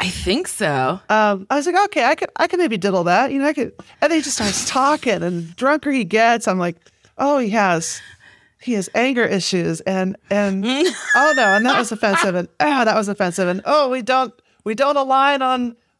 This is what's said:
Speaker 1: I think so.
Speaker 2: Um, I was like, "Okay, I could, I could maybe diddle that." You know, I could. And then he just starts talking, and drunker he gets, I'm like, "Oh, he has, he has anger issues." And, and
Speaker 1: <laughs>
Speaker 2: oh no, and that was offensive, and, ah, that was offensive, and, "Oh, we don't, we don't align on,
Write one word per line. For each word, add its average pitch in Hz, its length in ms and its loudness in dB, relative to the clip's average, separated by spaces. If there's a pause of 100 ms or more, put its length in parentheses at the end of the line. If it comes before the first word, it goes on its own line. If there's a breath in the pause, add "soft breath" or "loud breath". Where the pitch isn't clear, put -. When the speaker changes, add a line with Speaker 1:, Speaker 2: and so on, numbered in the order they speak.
Speaker 1:
I 185 80 -4
think 220 400 -2
so. 147 500 -2 (120)
Speaker 2:
Um, 208 400 2
I 262 60 0
was 285 100 -2
like, 349 100 0 (100)
"Okay, 339 180 -2
I 269 100 2
could, - 220 -6
I 339 100 2
could 349 120 -2
maybe 302 200 0
diddle 185 260 0
that." 202 280 2
You 277 80 -2
know, 269 60 0
I 311 60 0
could. 285 200 -4 (280 loud breath)
And 302 100 4
then 330 80 2
he 294 40 -2
just - 140 -6
starts 208 320 -4
talking, 262 540 0
and 170 340 -6
drunker 285 360 0
he 262 120 0
gets, 226 440 2
I'm 185 100 0
like, 175 180 -2 (420 soft breath)
"Oh, 285 200 2
he 233 120 -2
has, 185 500 0 (600 loud breath)
he 247 140 -4
has 196 200 -2
anger 240 300 0
issues." 170 580 -2
And, 190 340 -2 (140)
and 196 340 0
Speaker 1:
<laughs> 262 500 0
Speaker 2:
oh 277 220 4
no, 254 80 2 (100)
and 220 120 2
that 269 120 2
was 240 140 -4
offensive, 208 420 0
and, 175 140 -4 (120)
ah, 285 240 2
that 214 120 2
was 208 120 -2
offensive, 185 400 -2
and, 180 180 -2
"Oh, 285 240 2
we 254 120 -2
don't, 254 300 0 (320)
we 220 100 -4
don't 277 220 0
align 269 460 2
on, 247 340 -2 (240)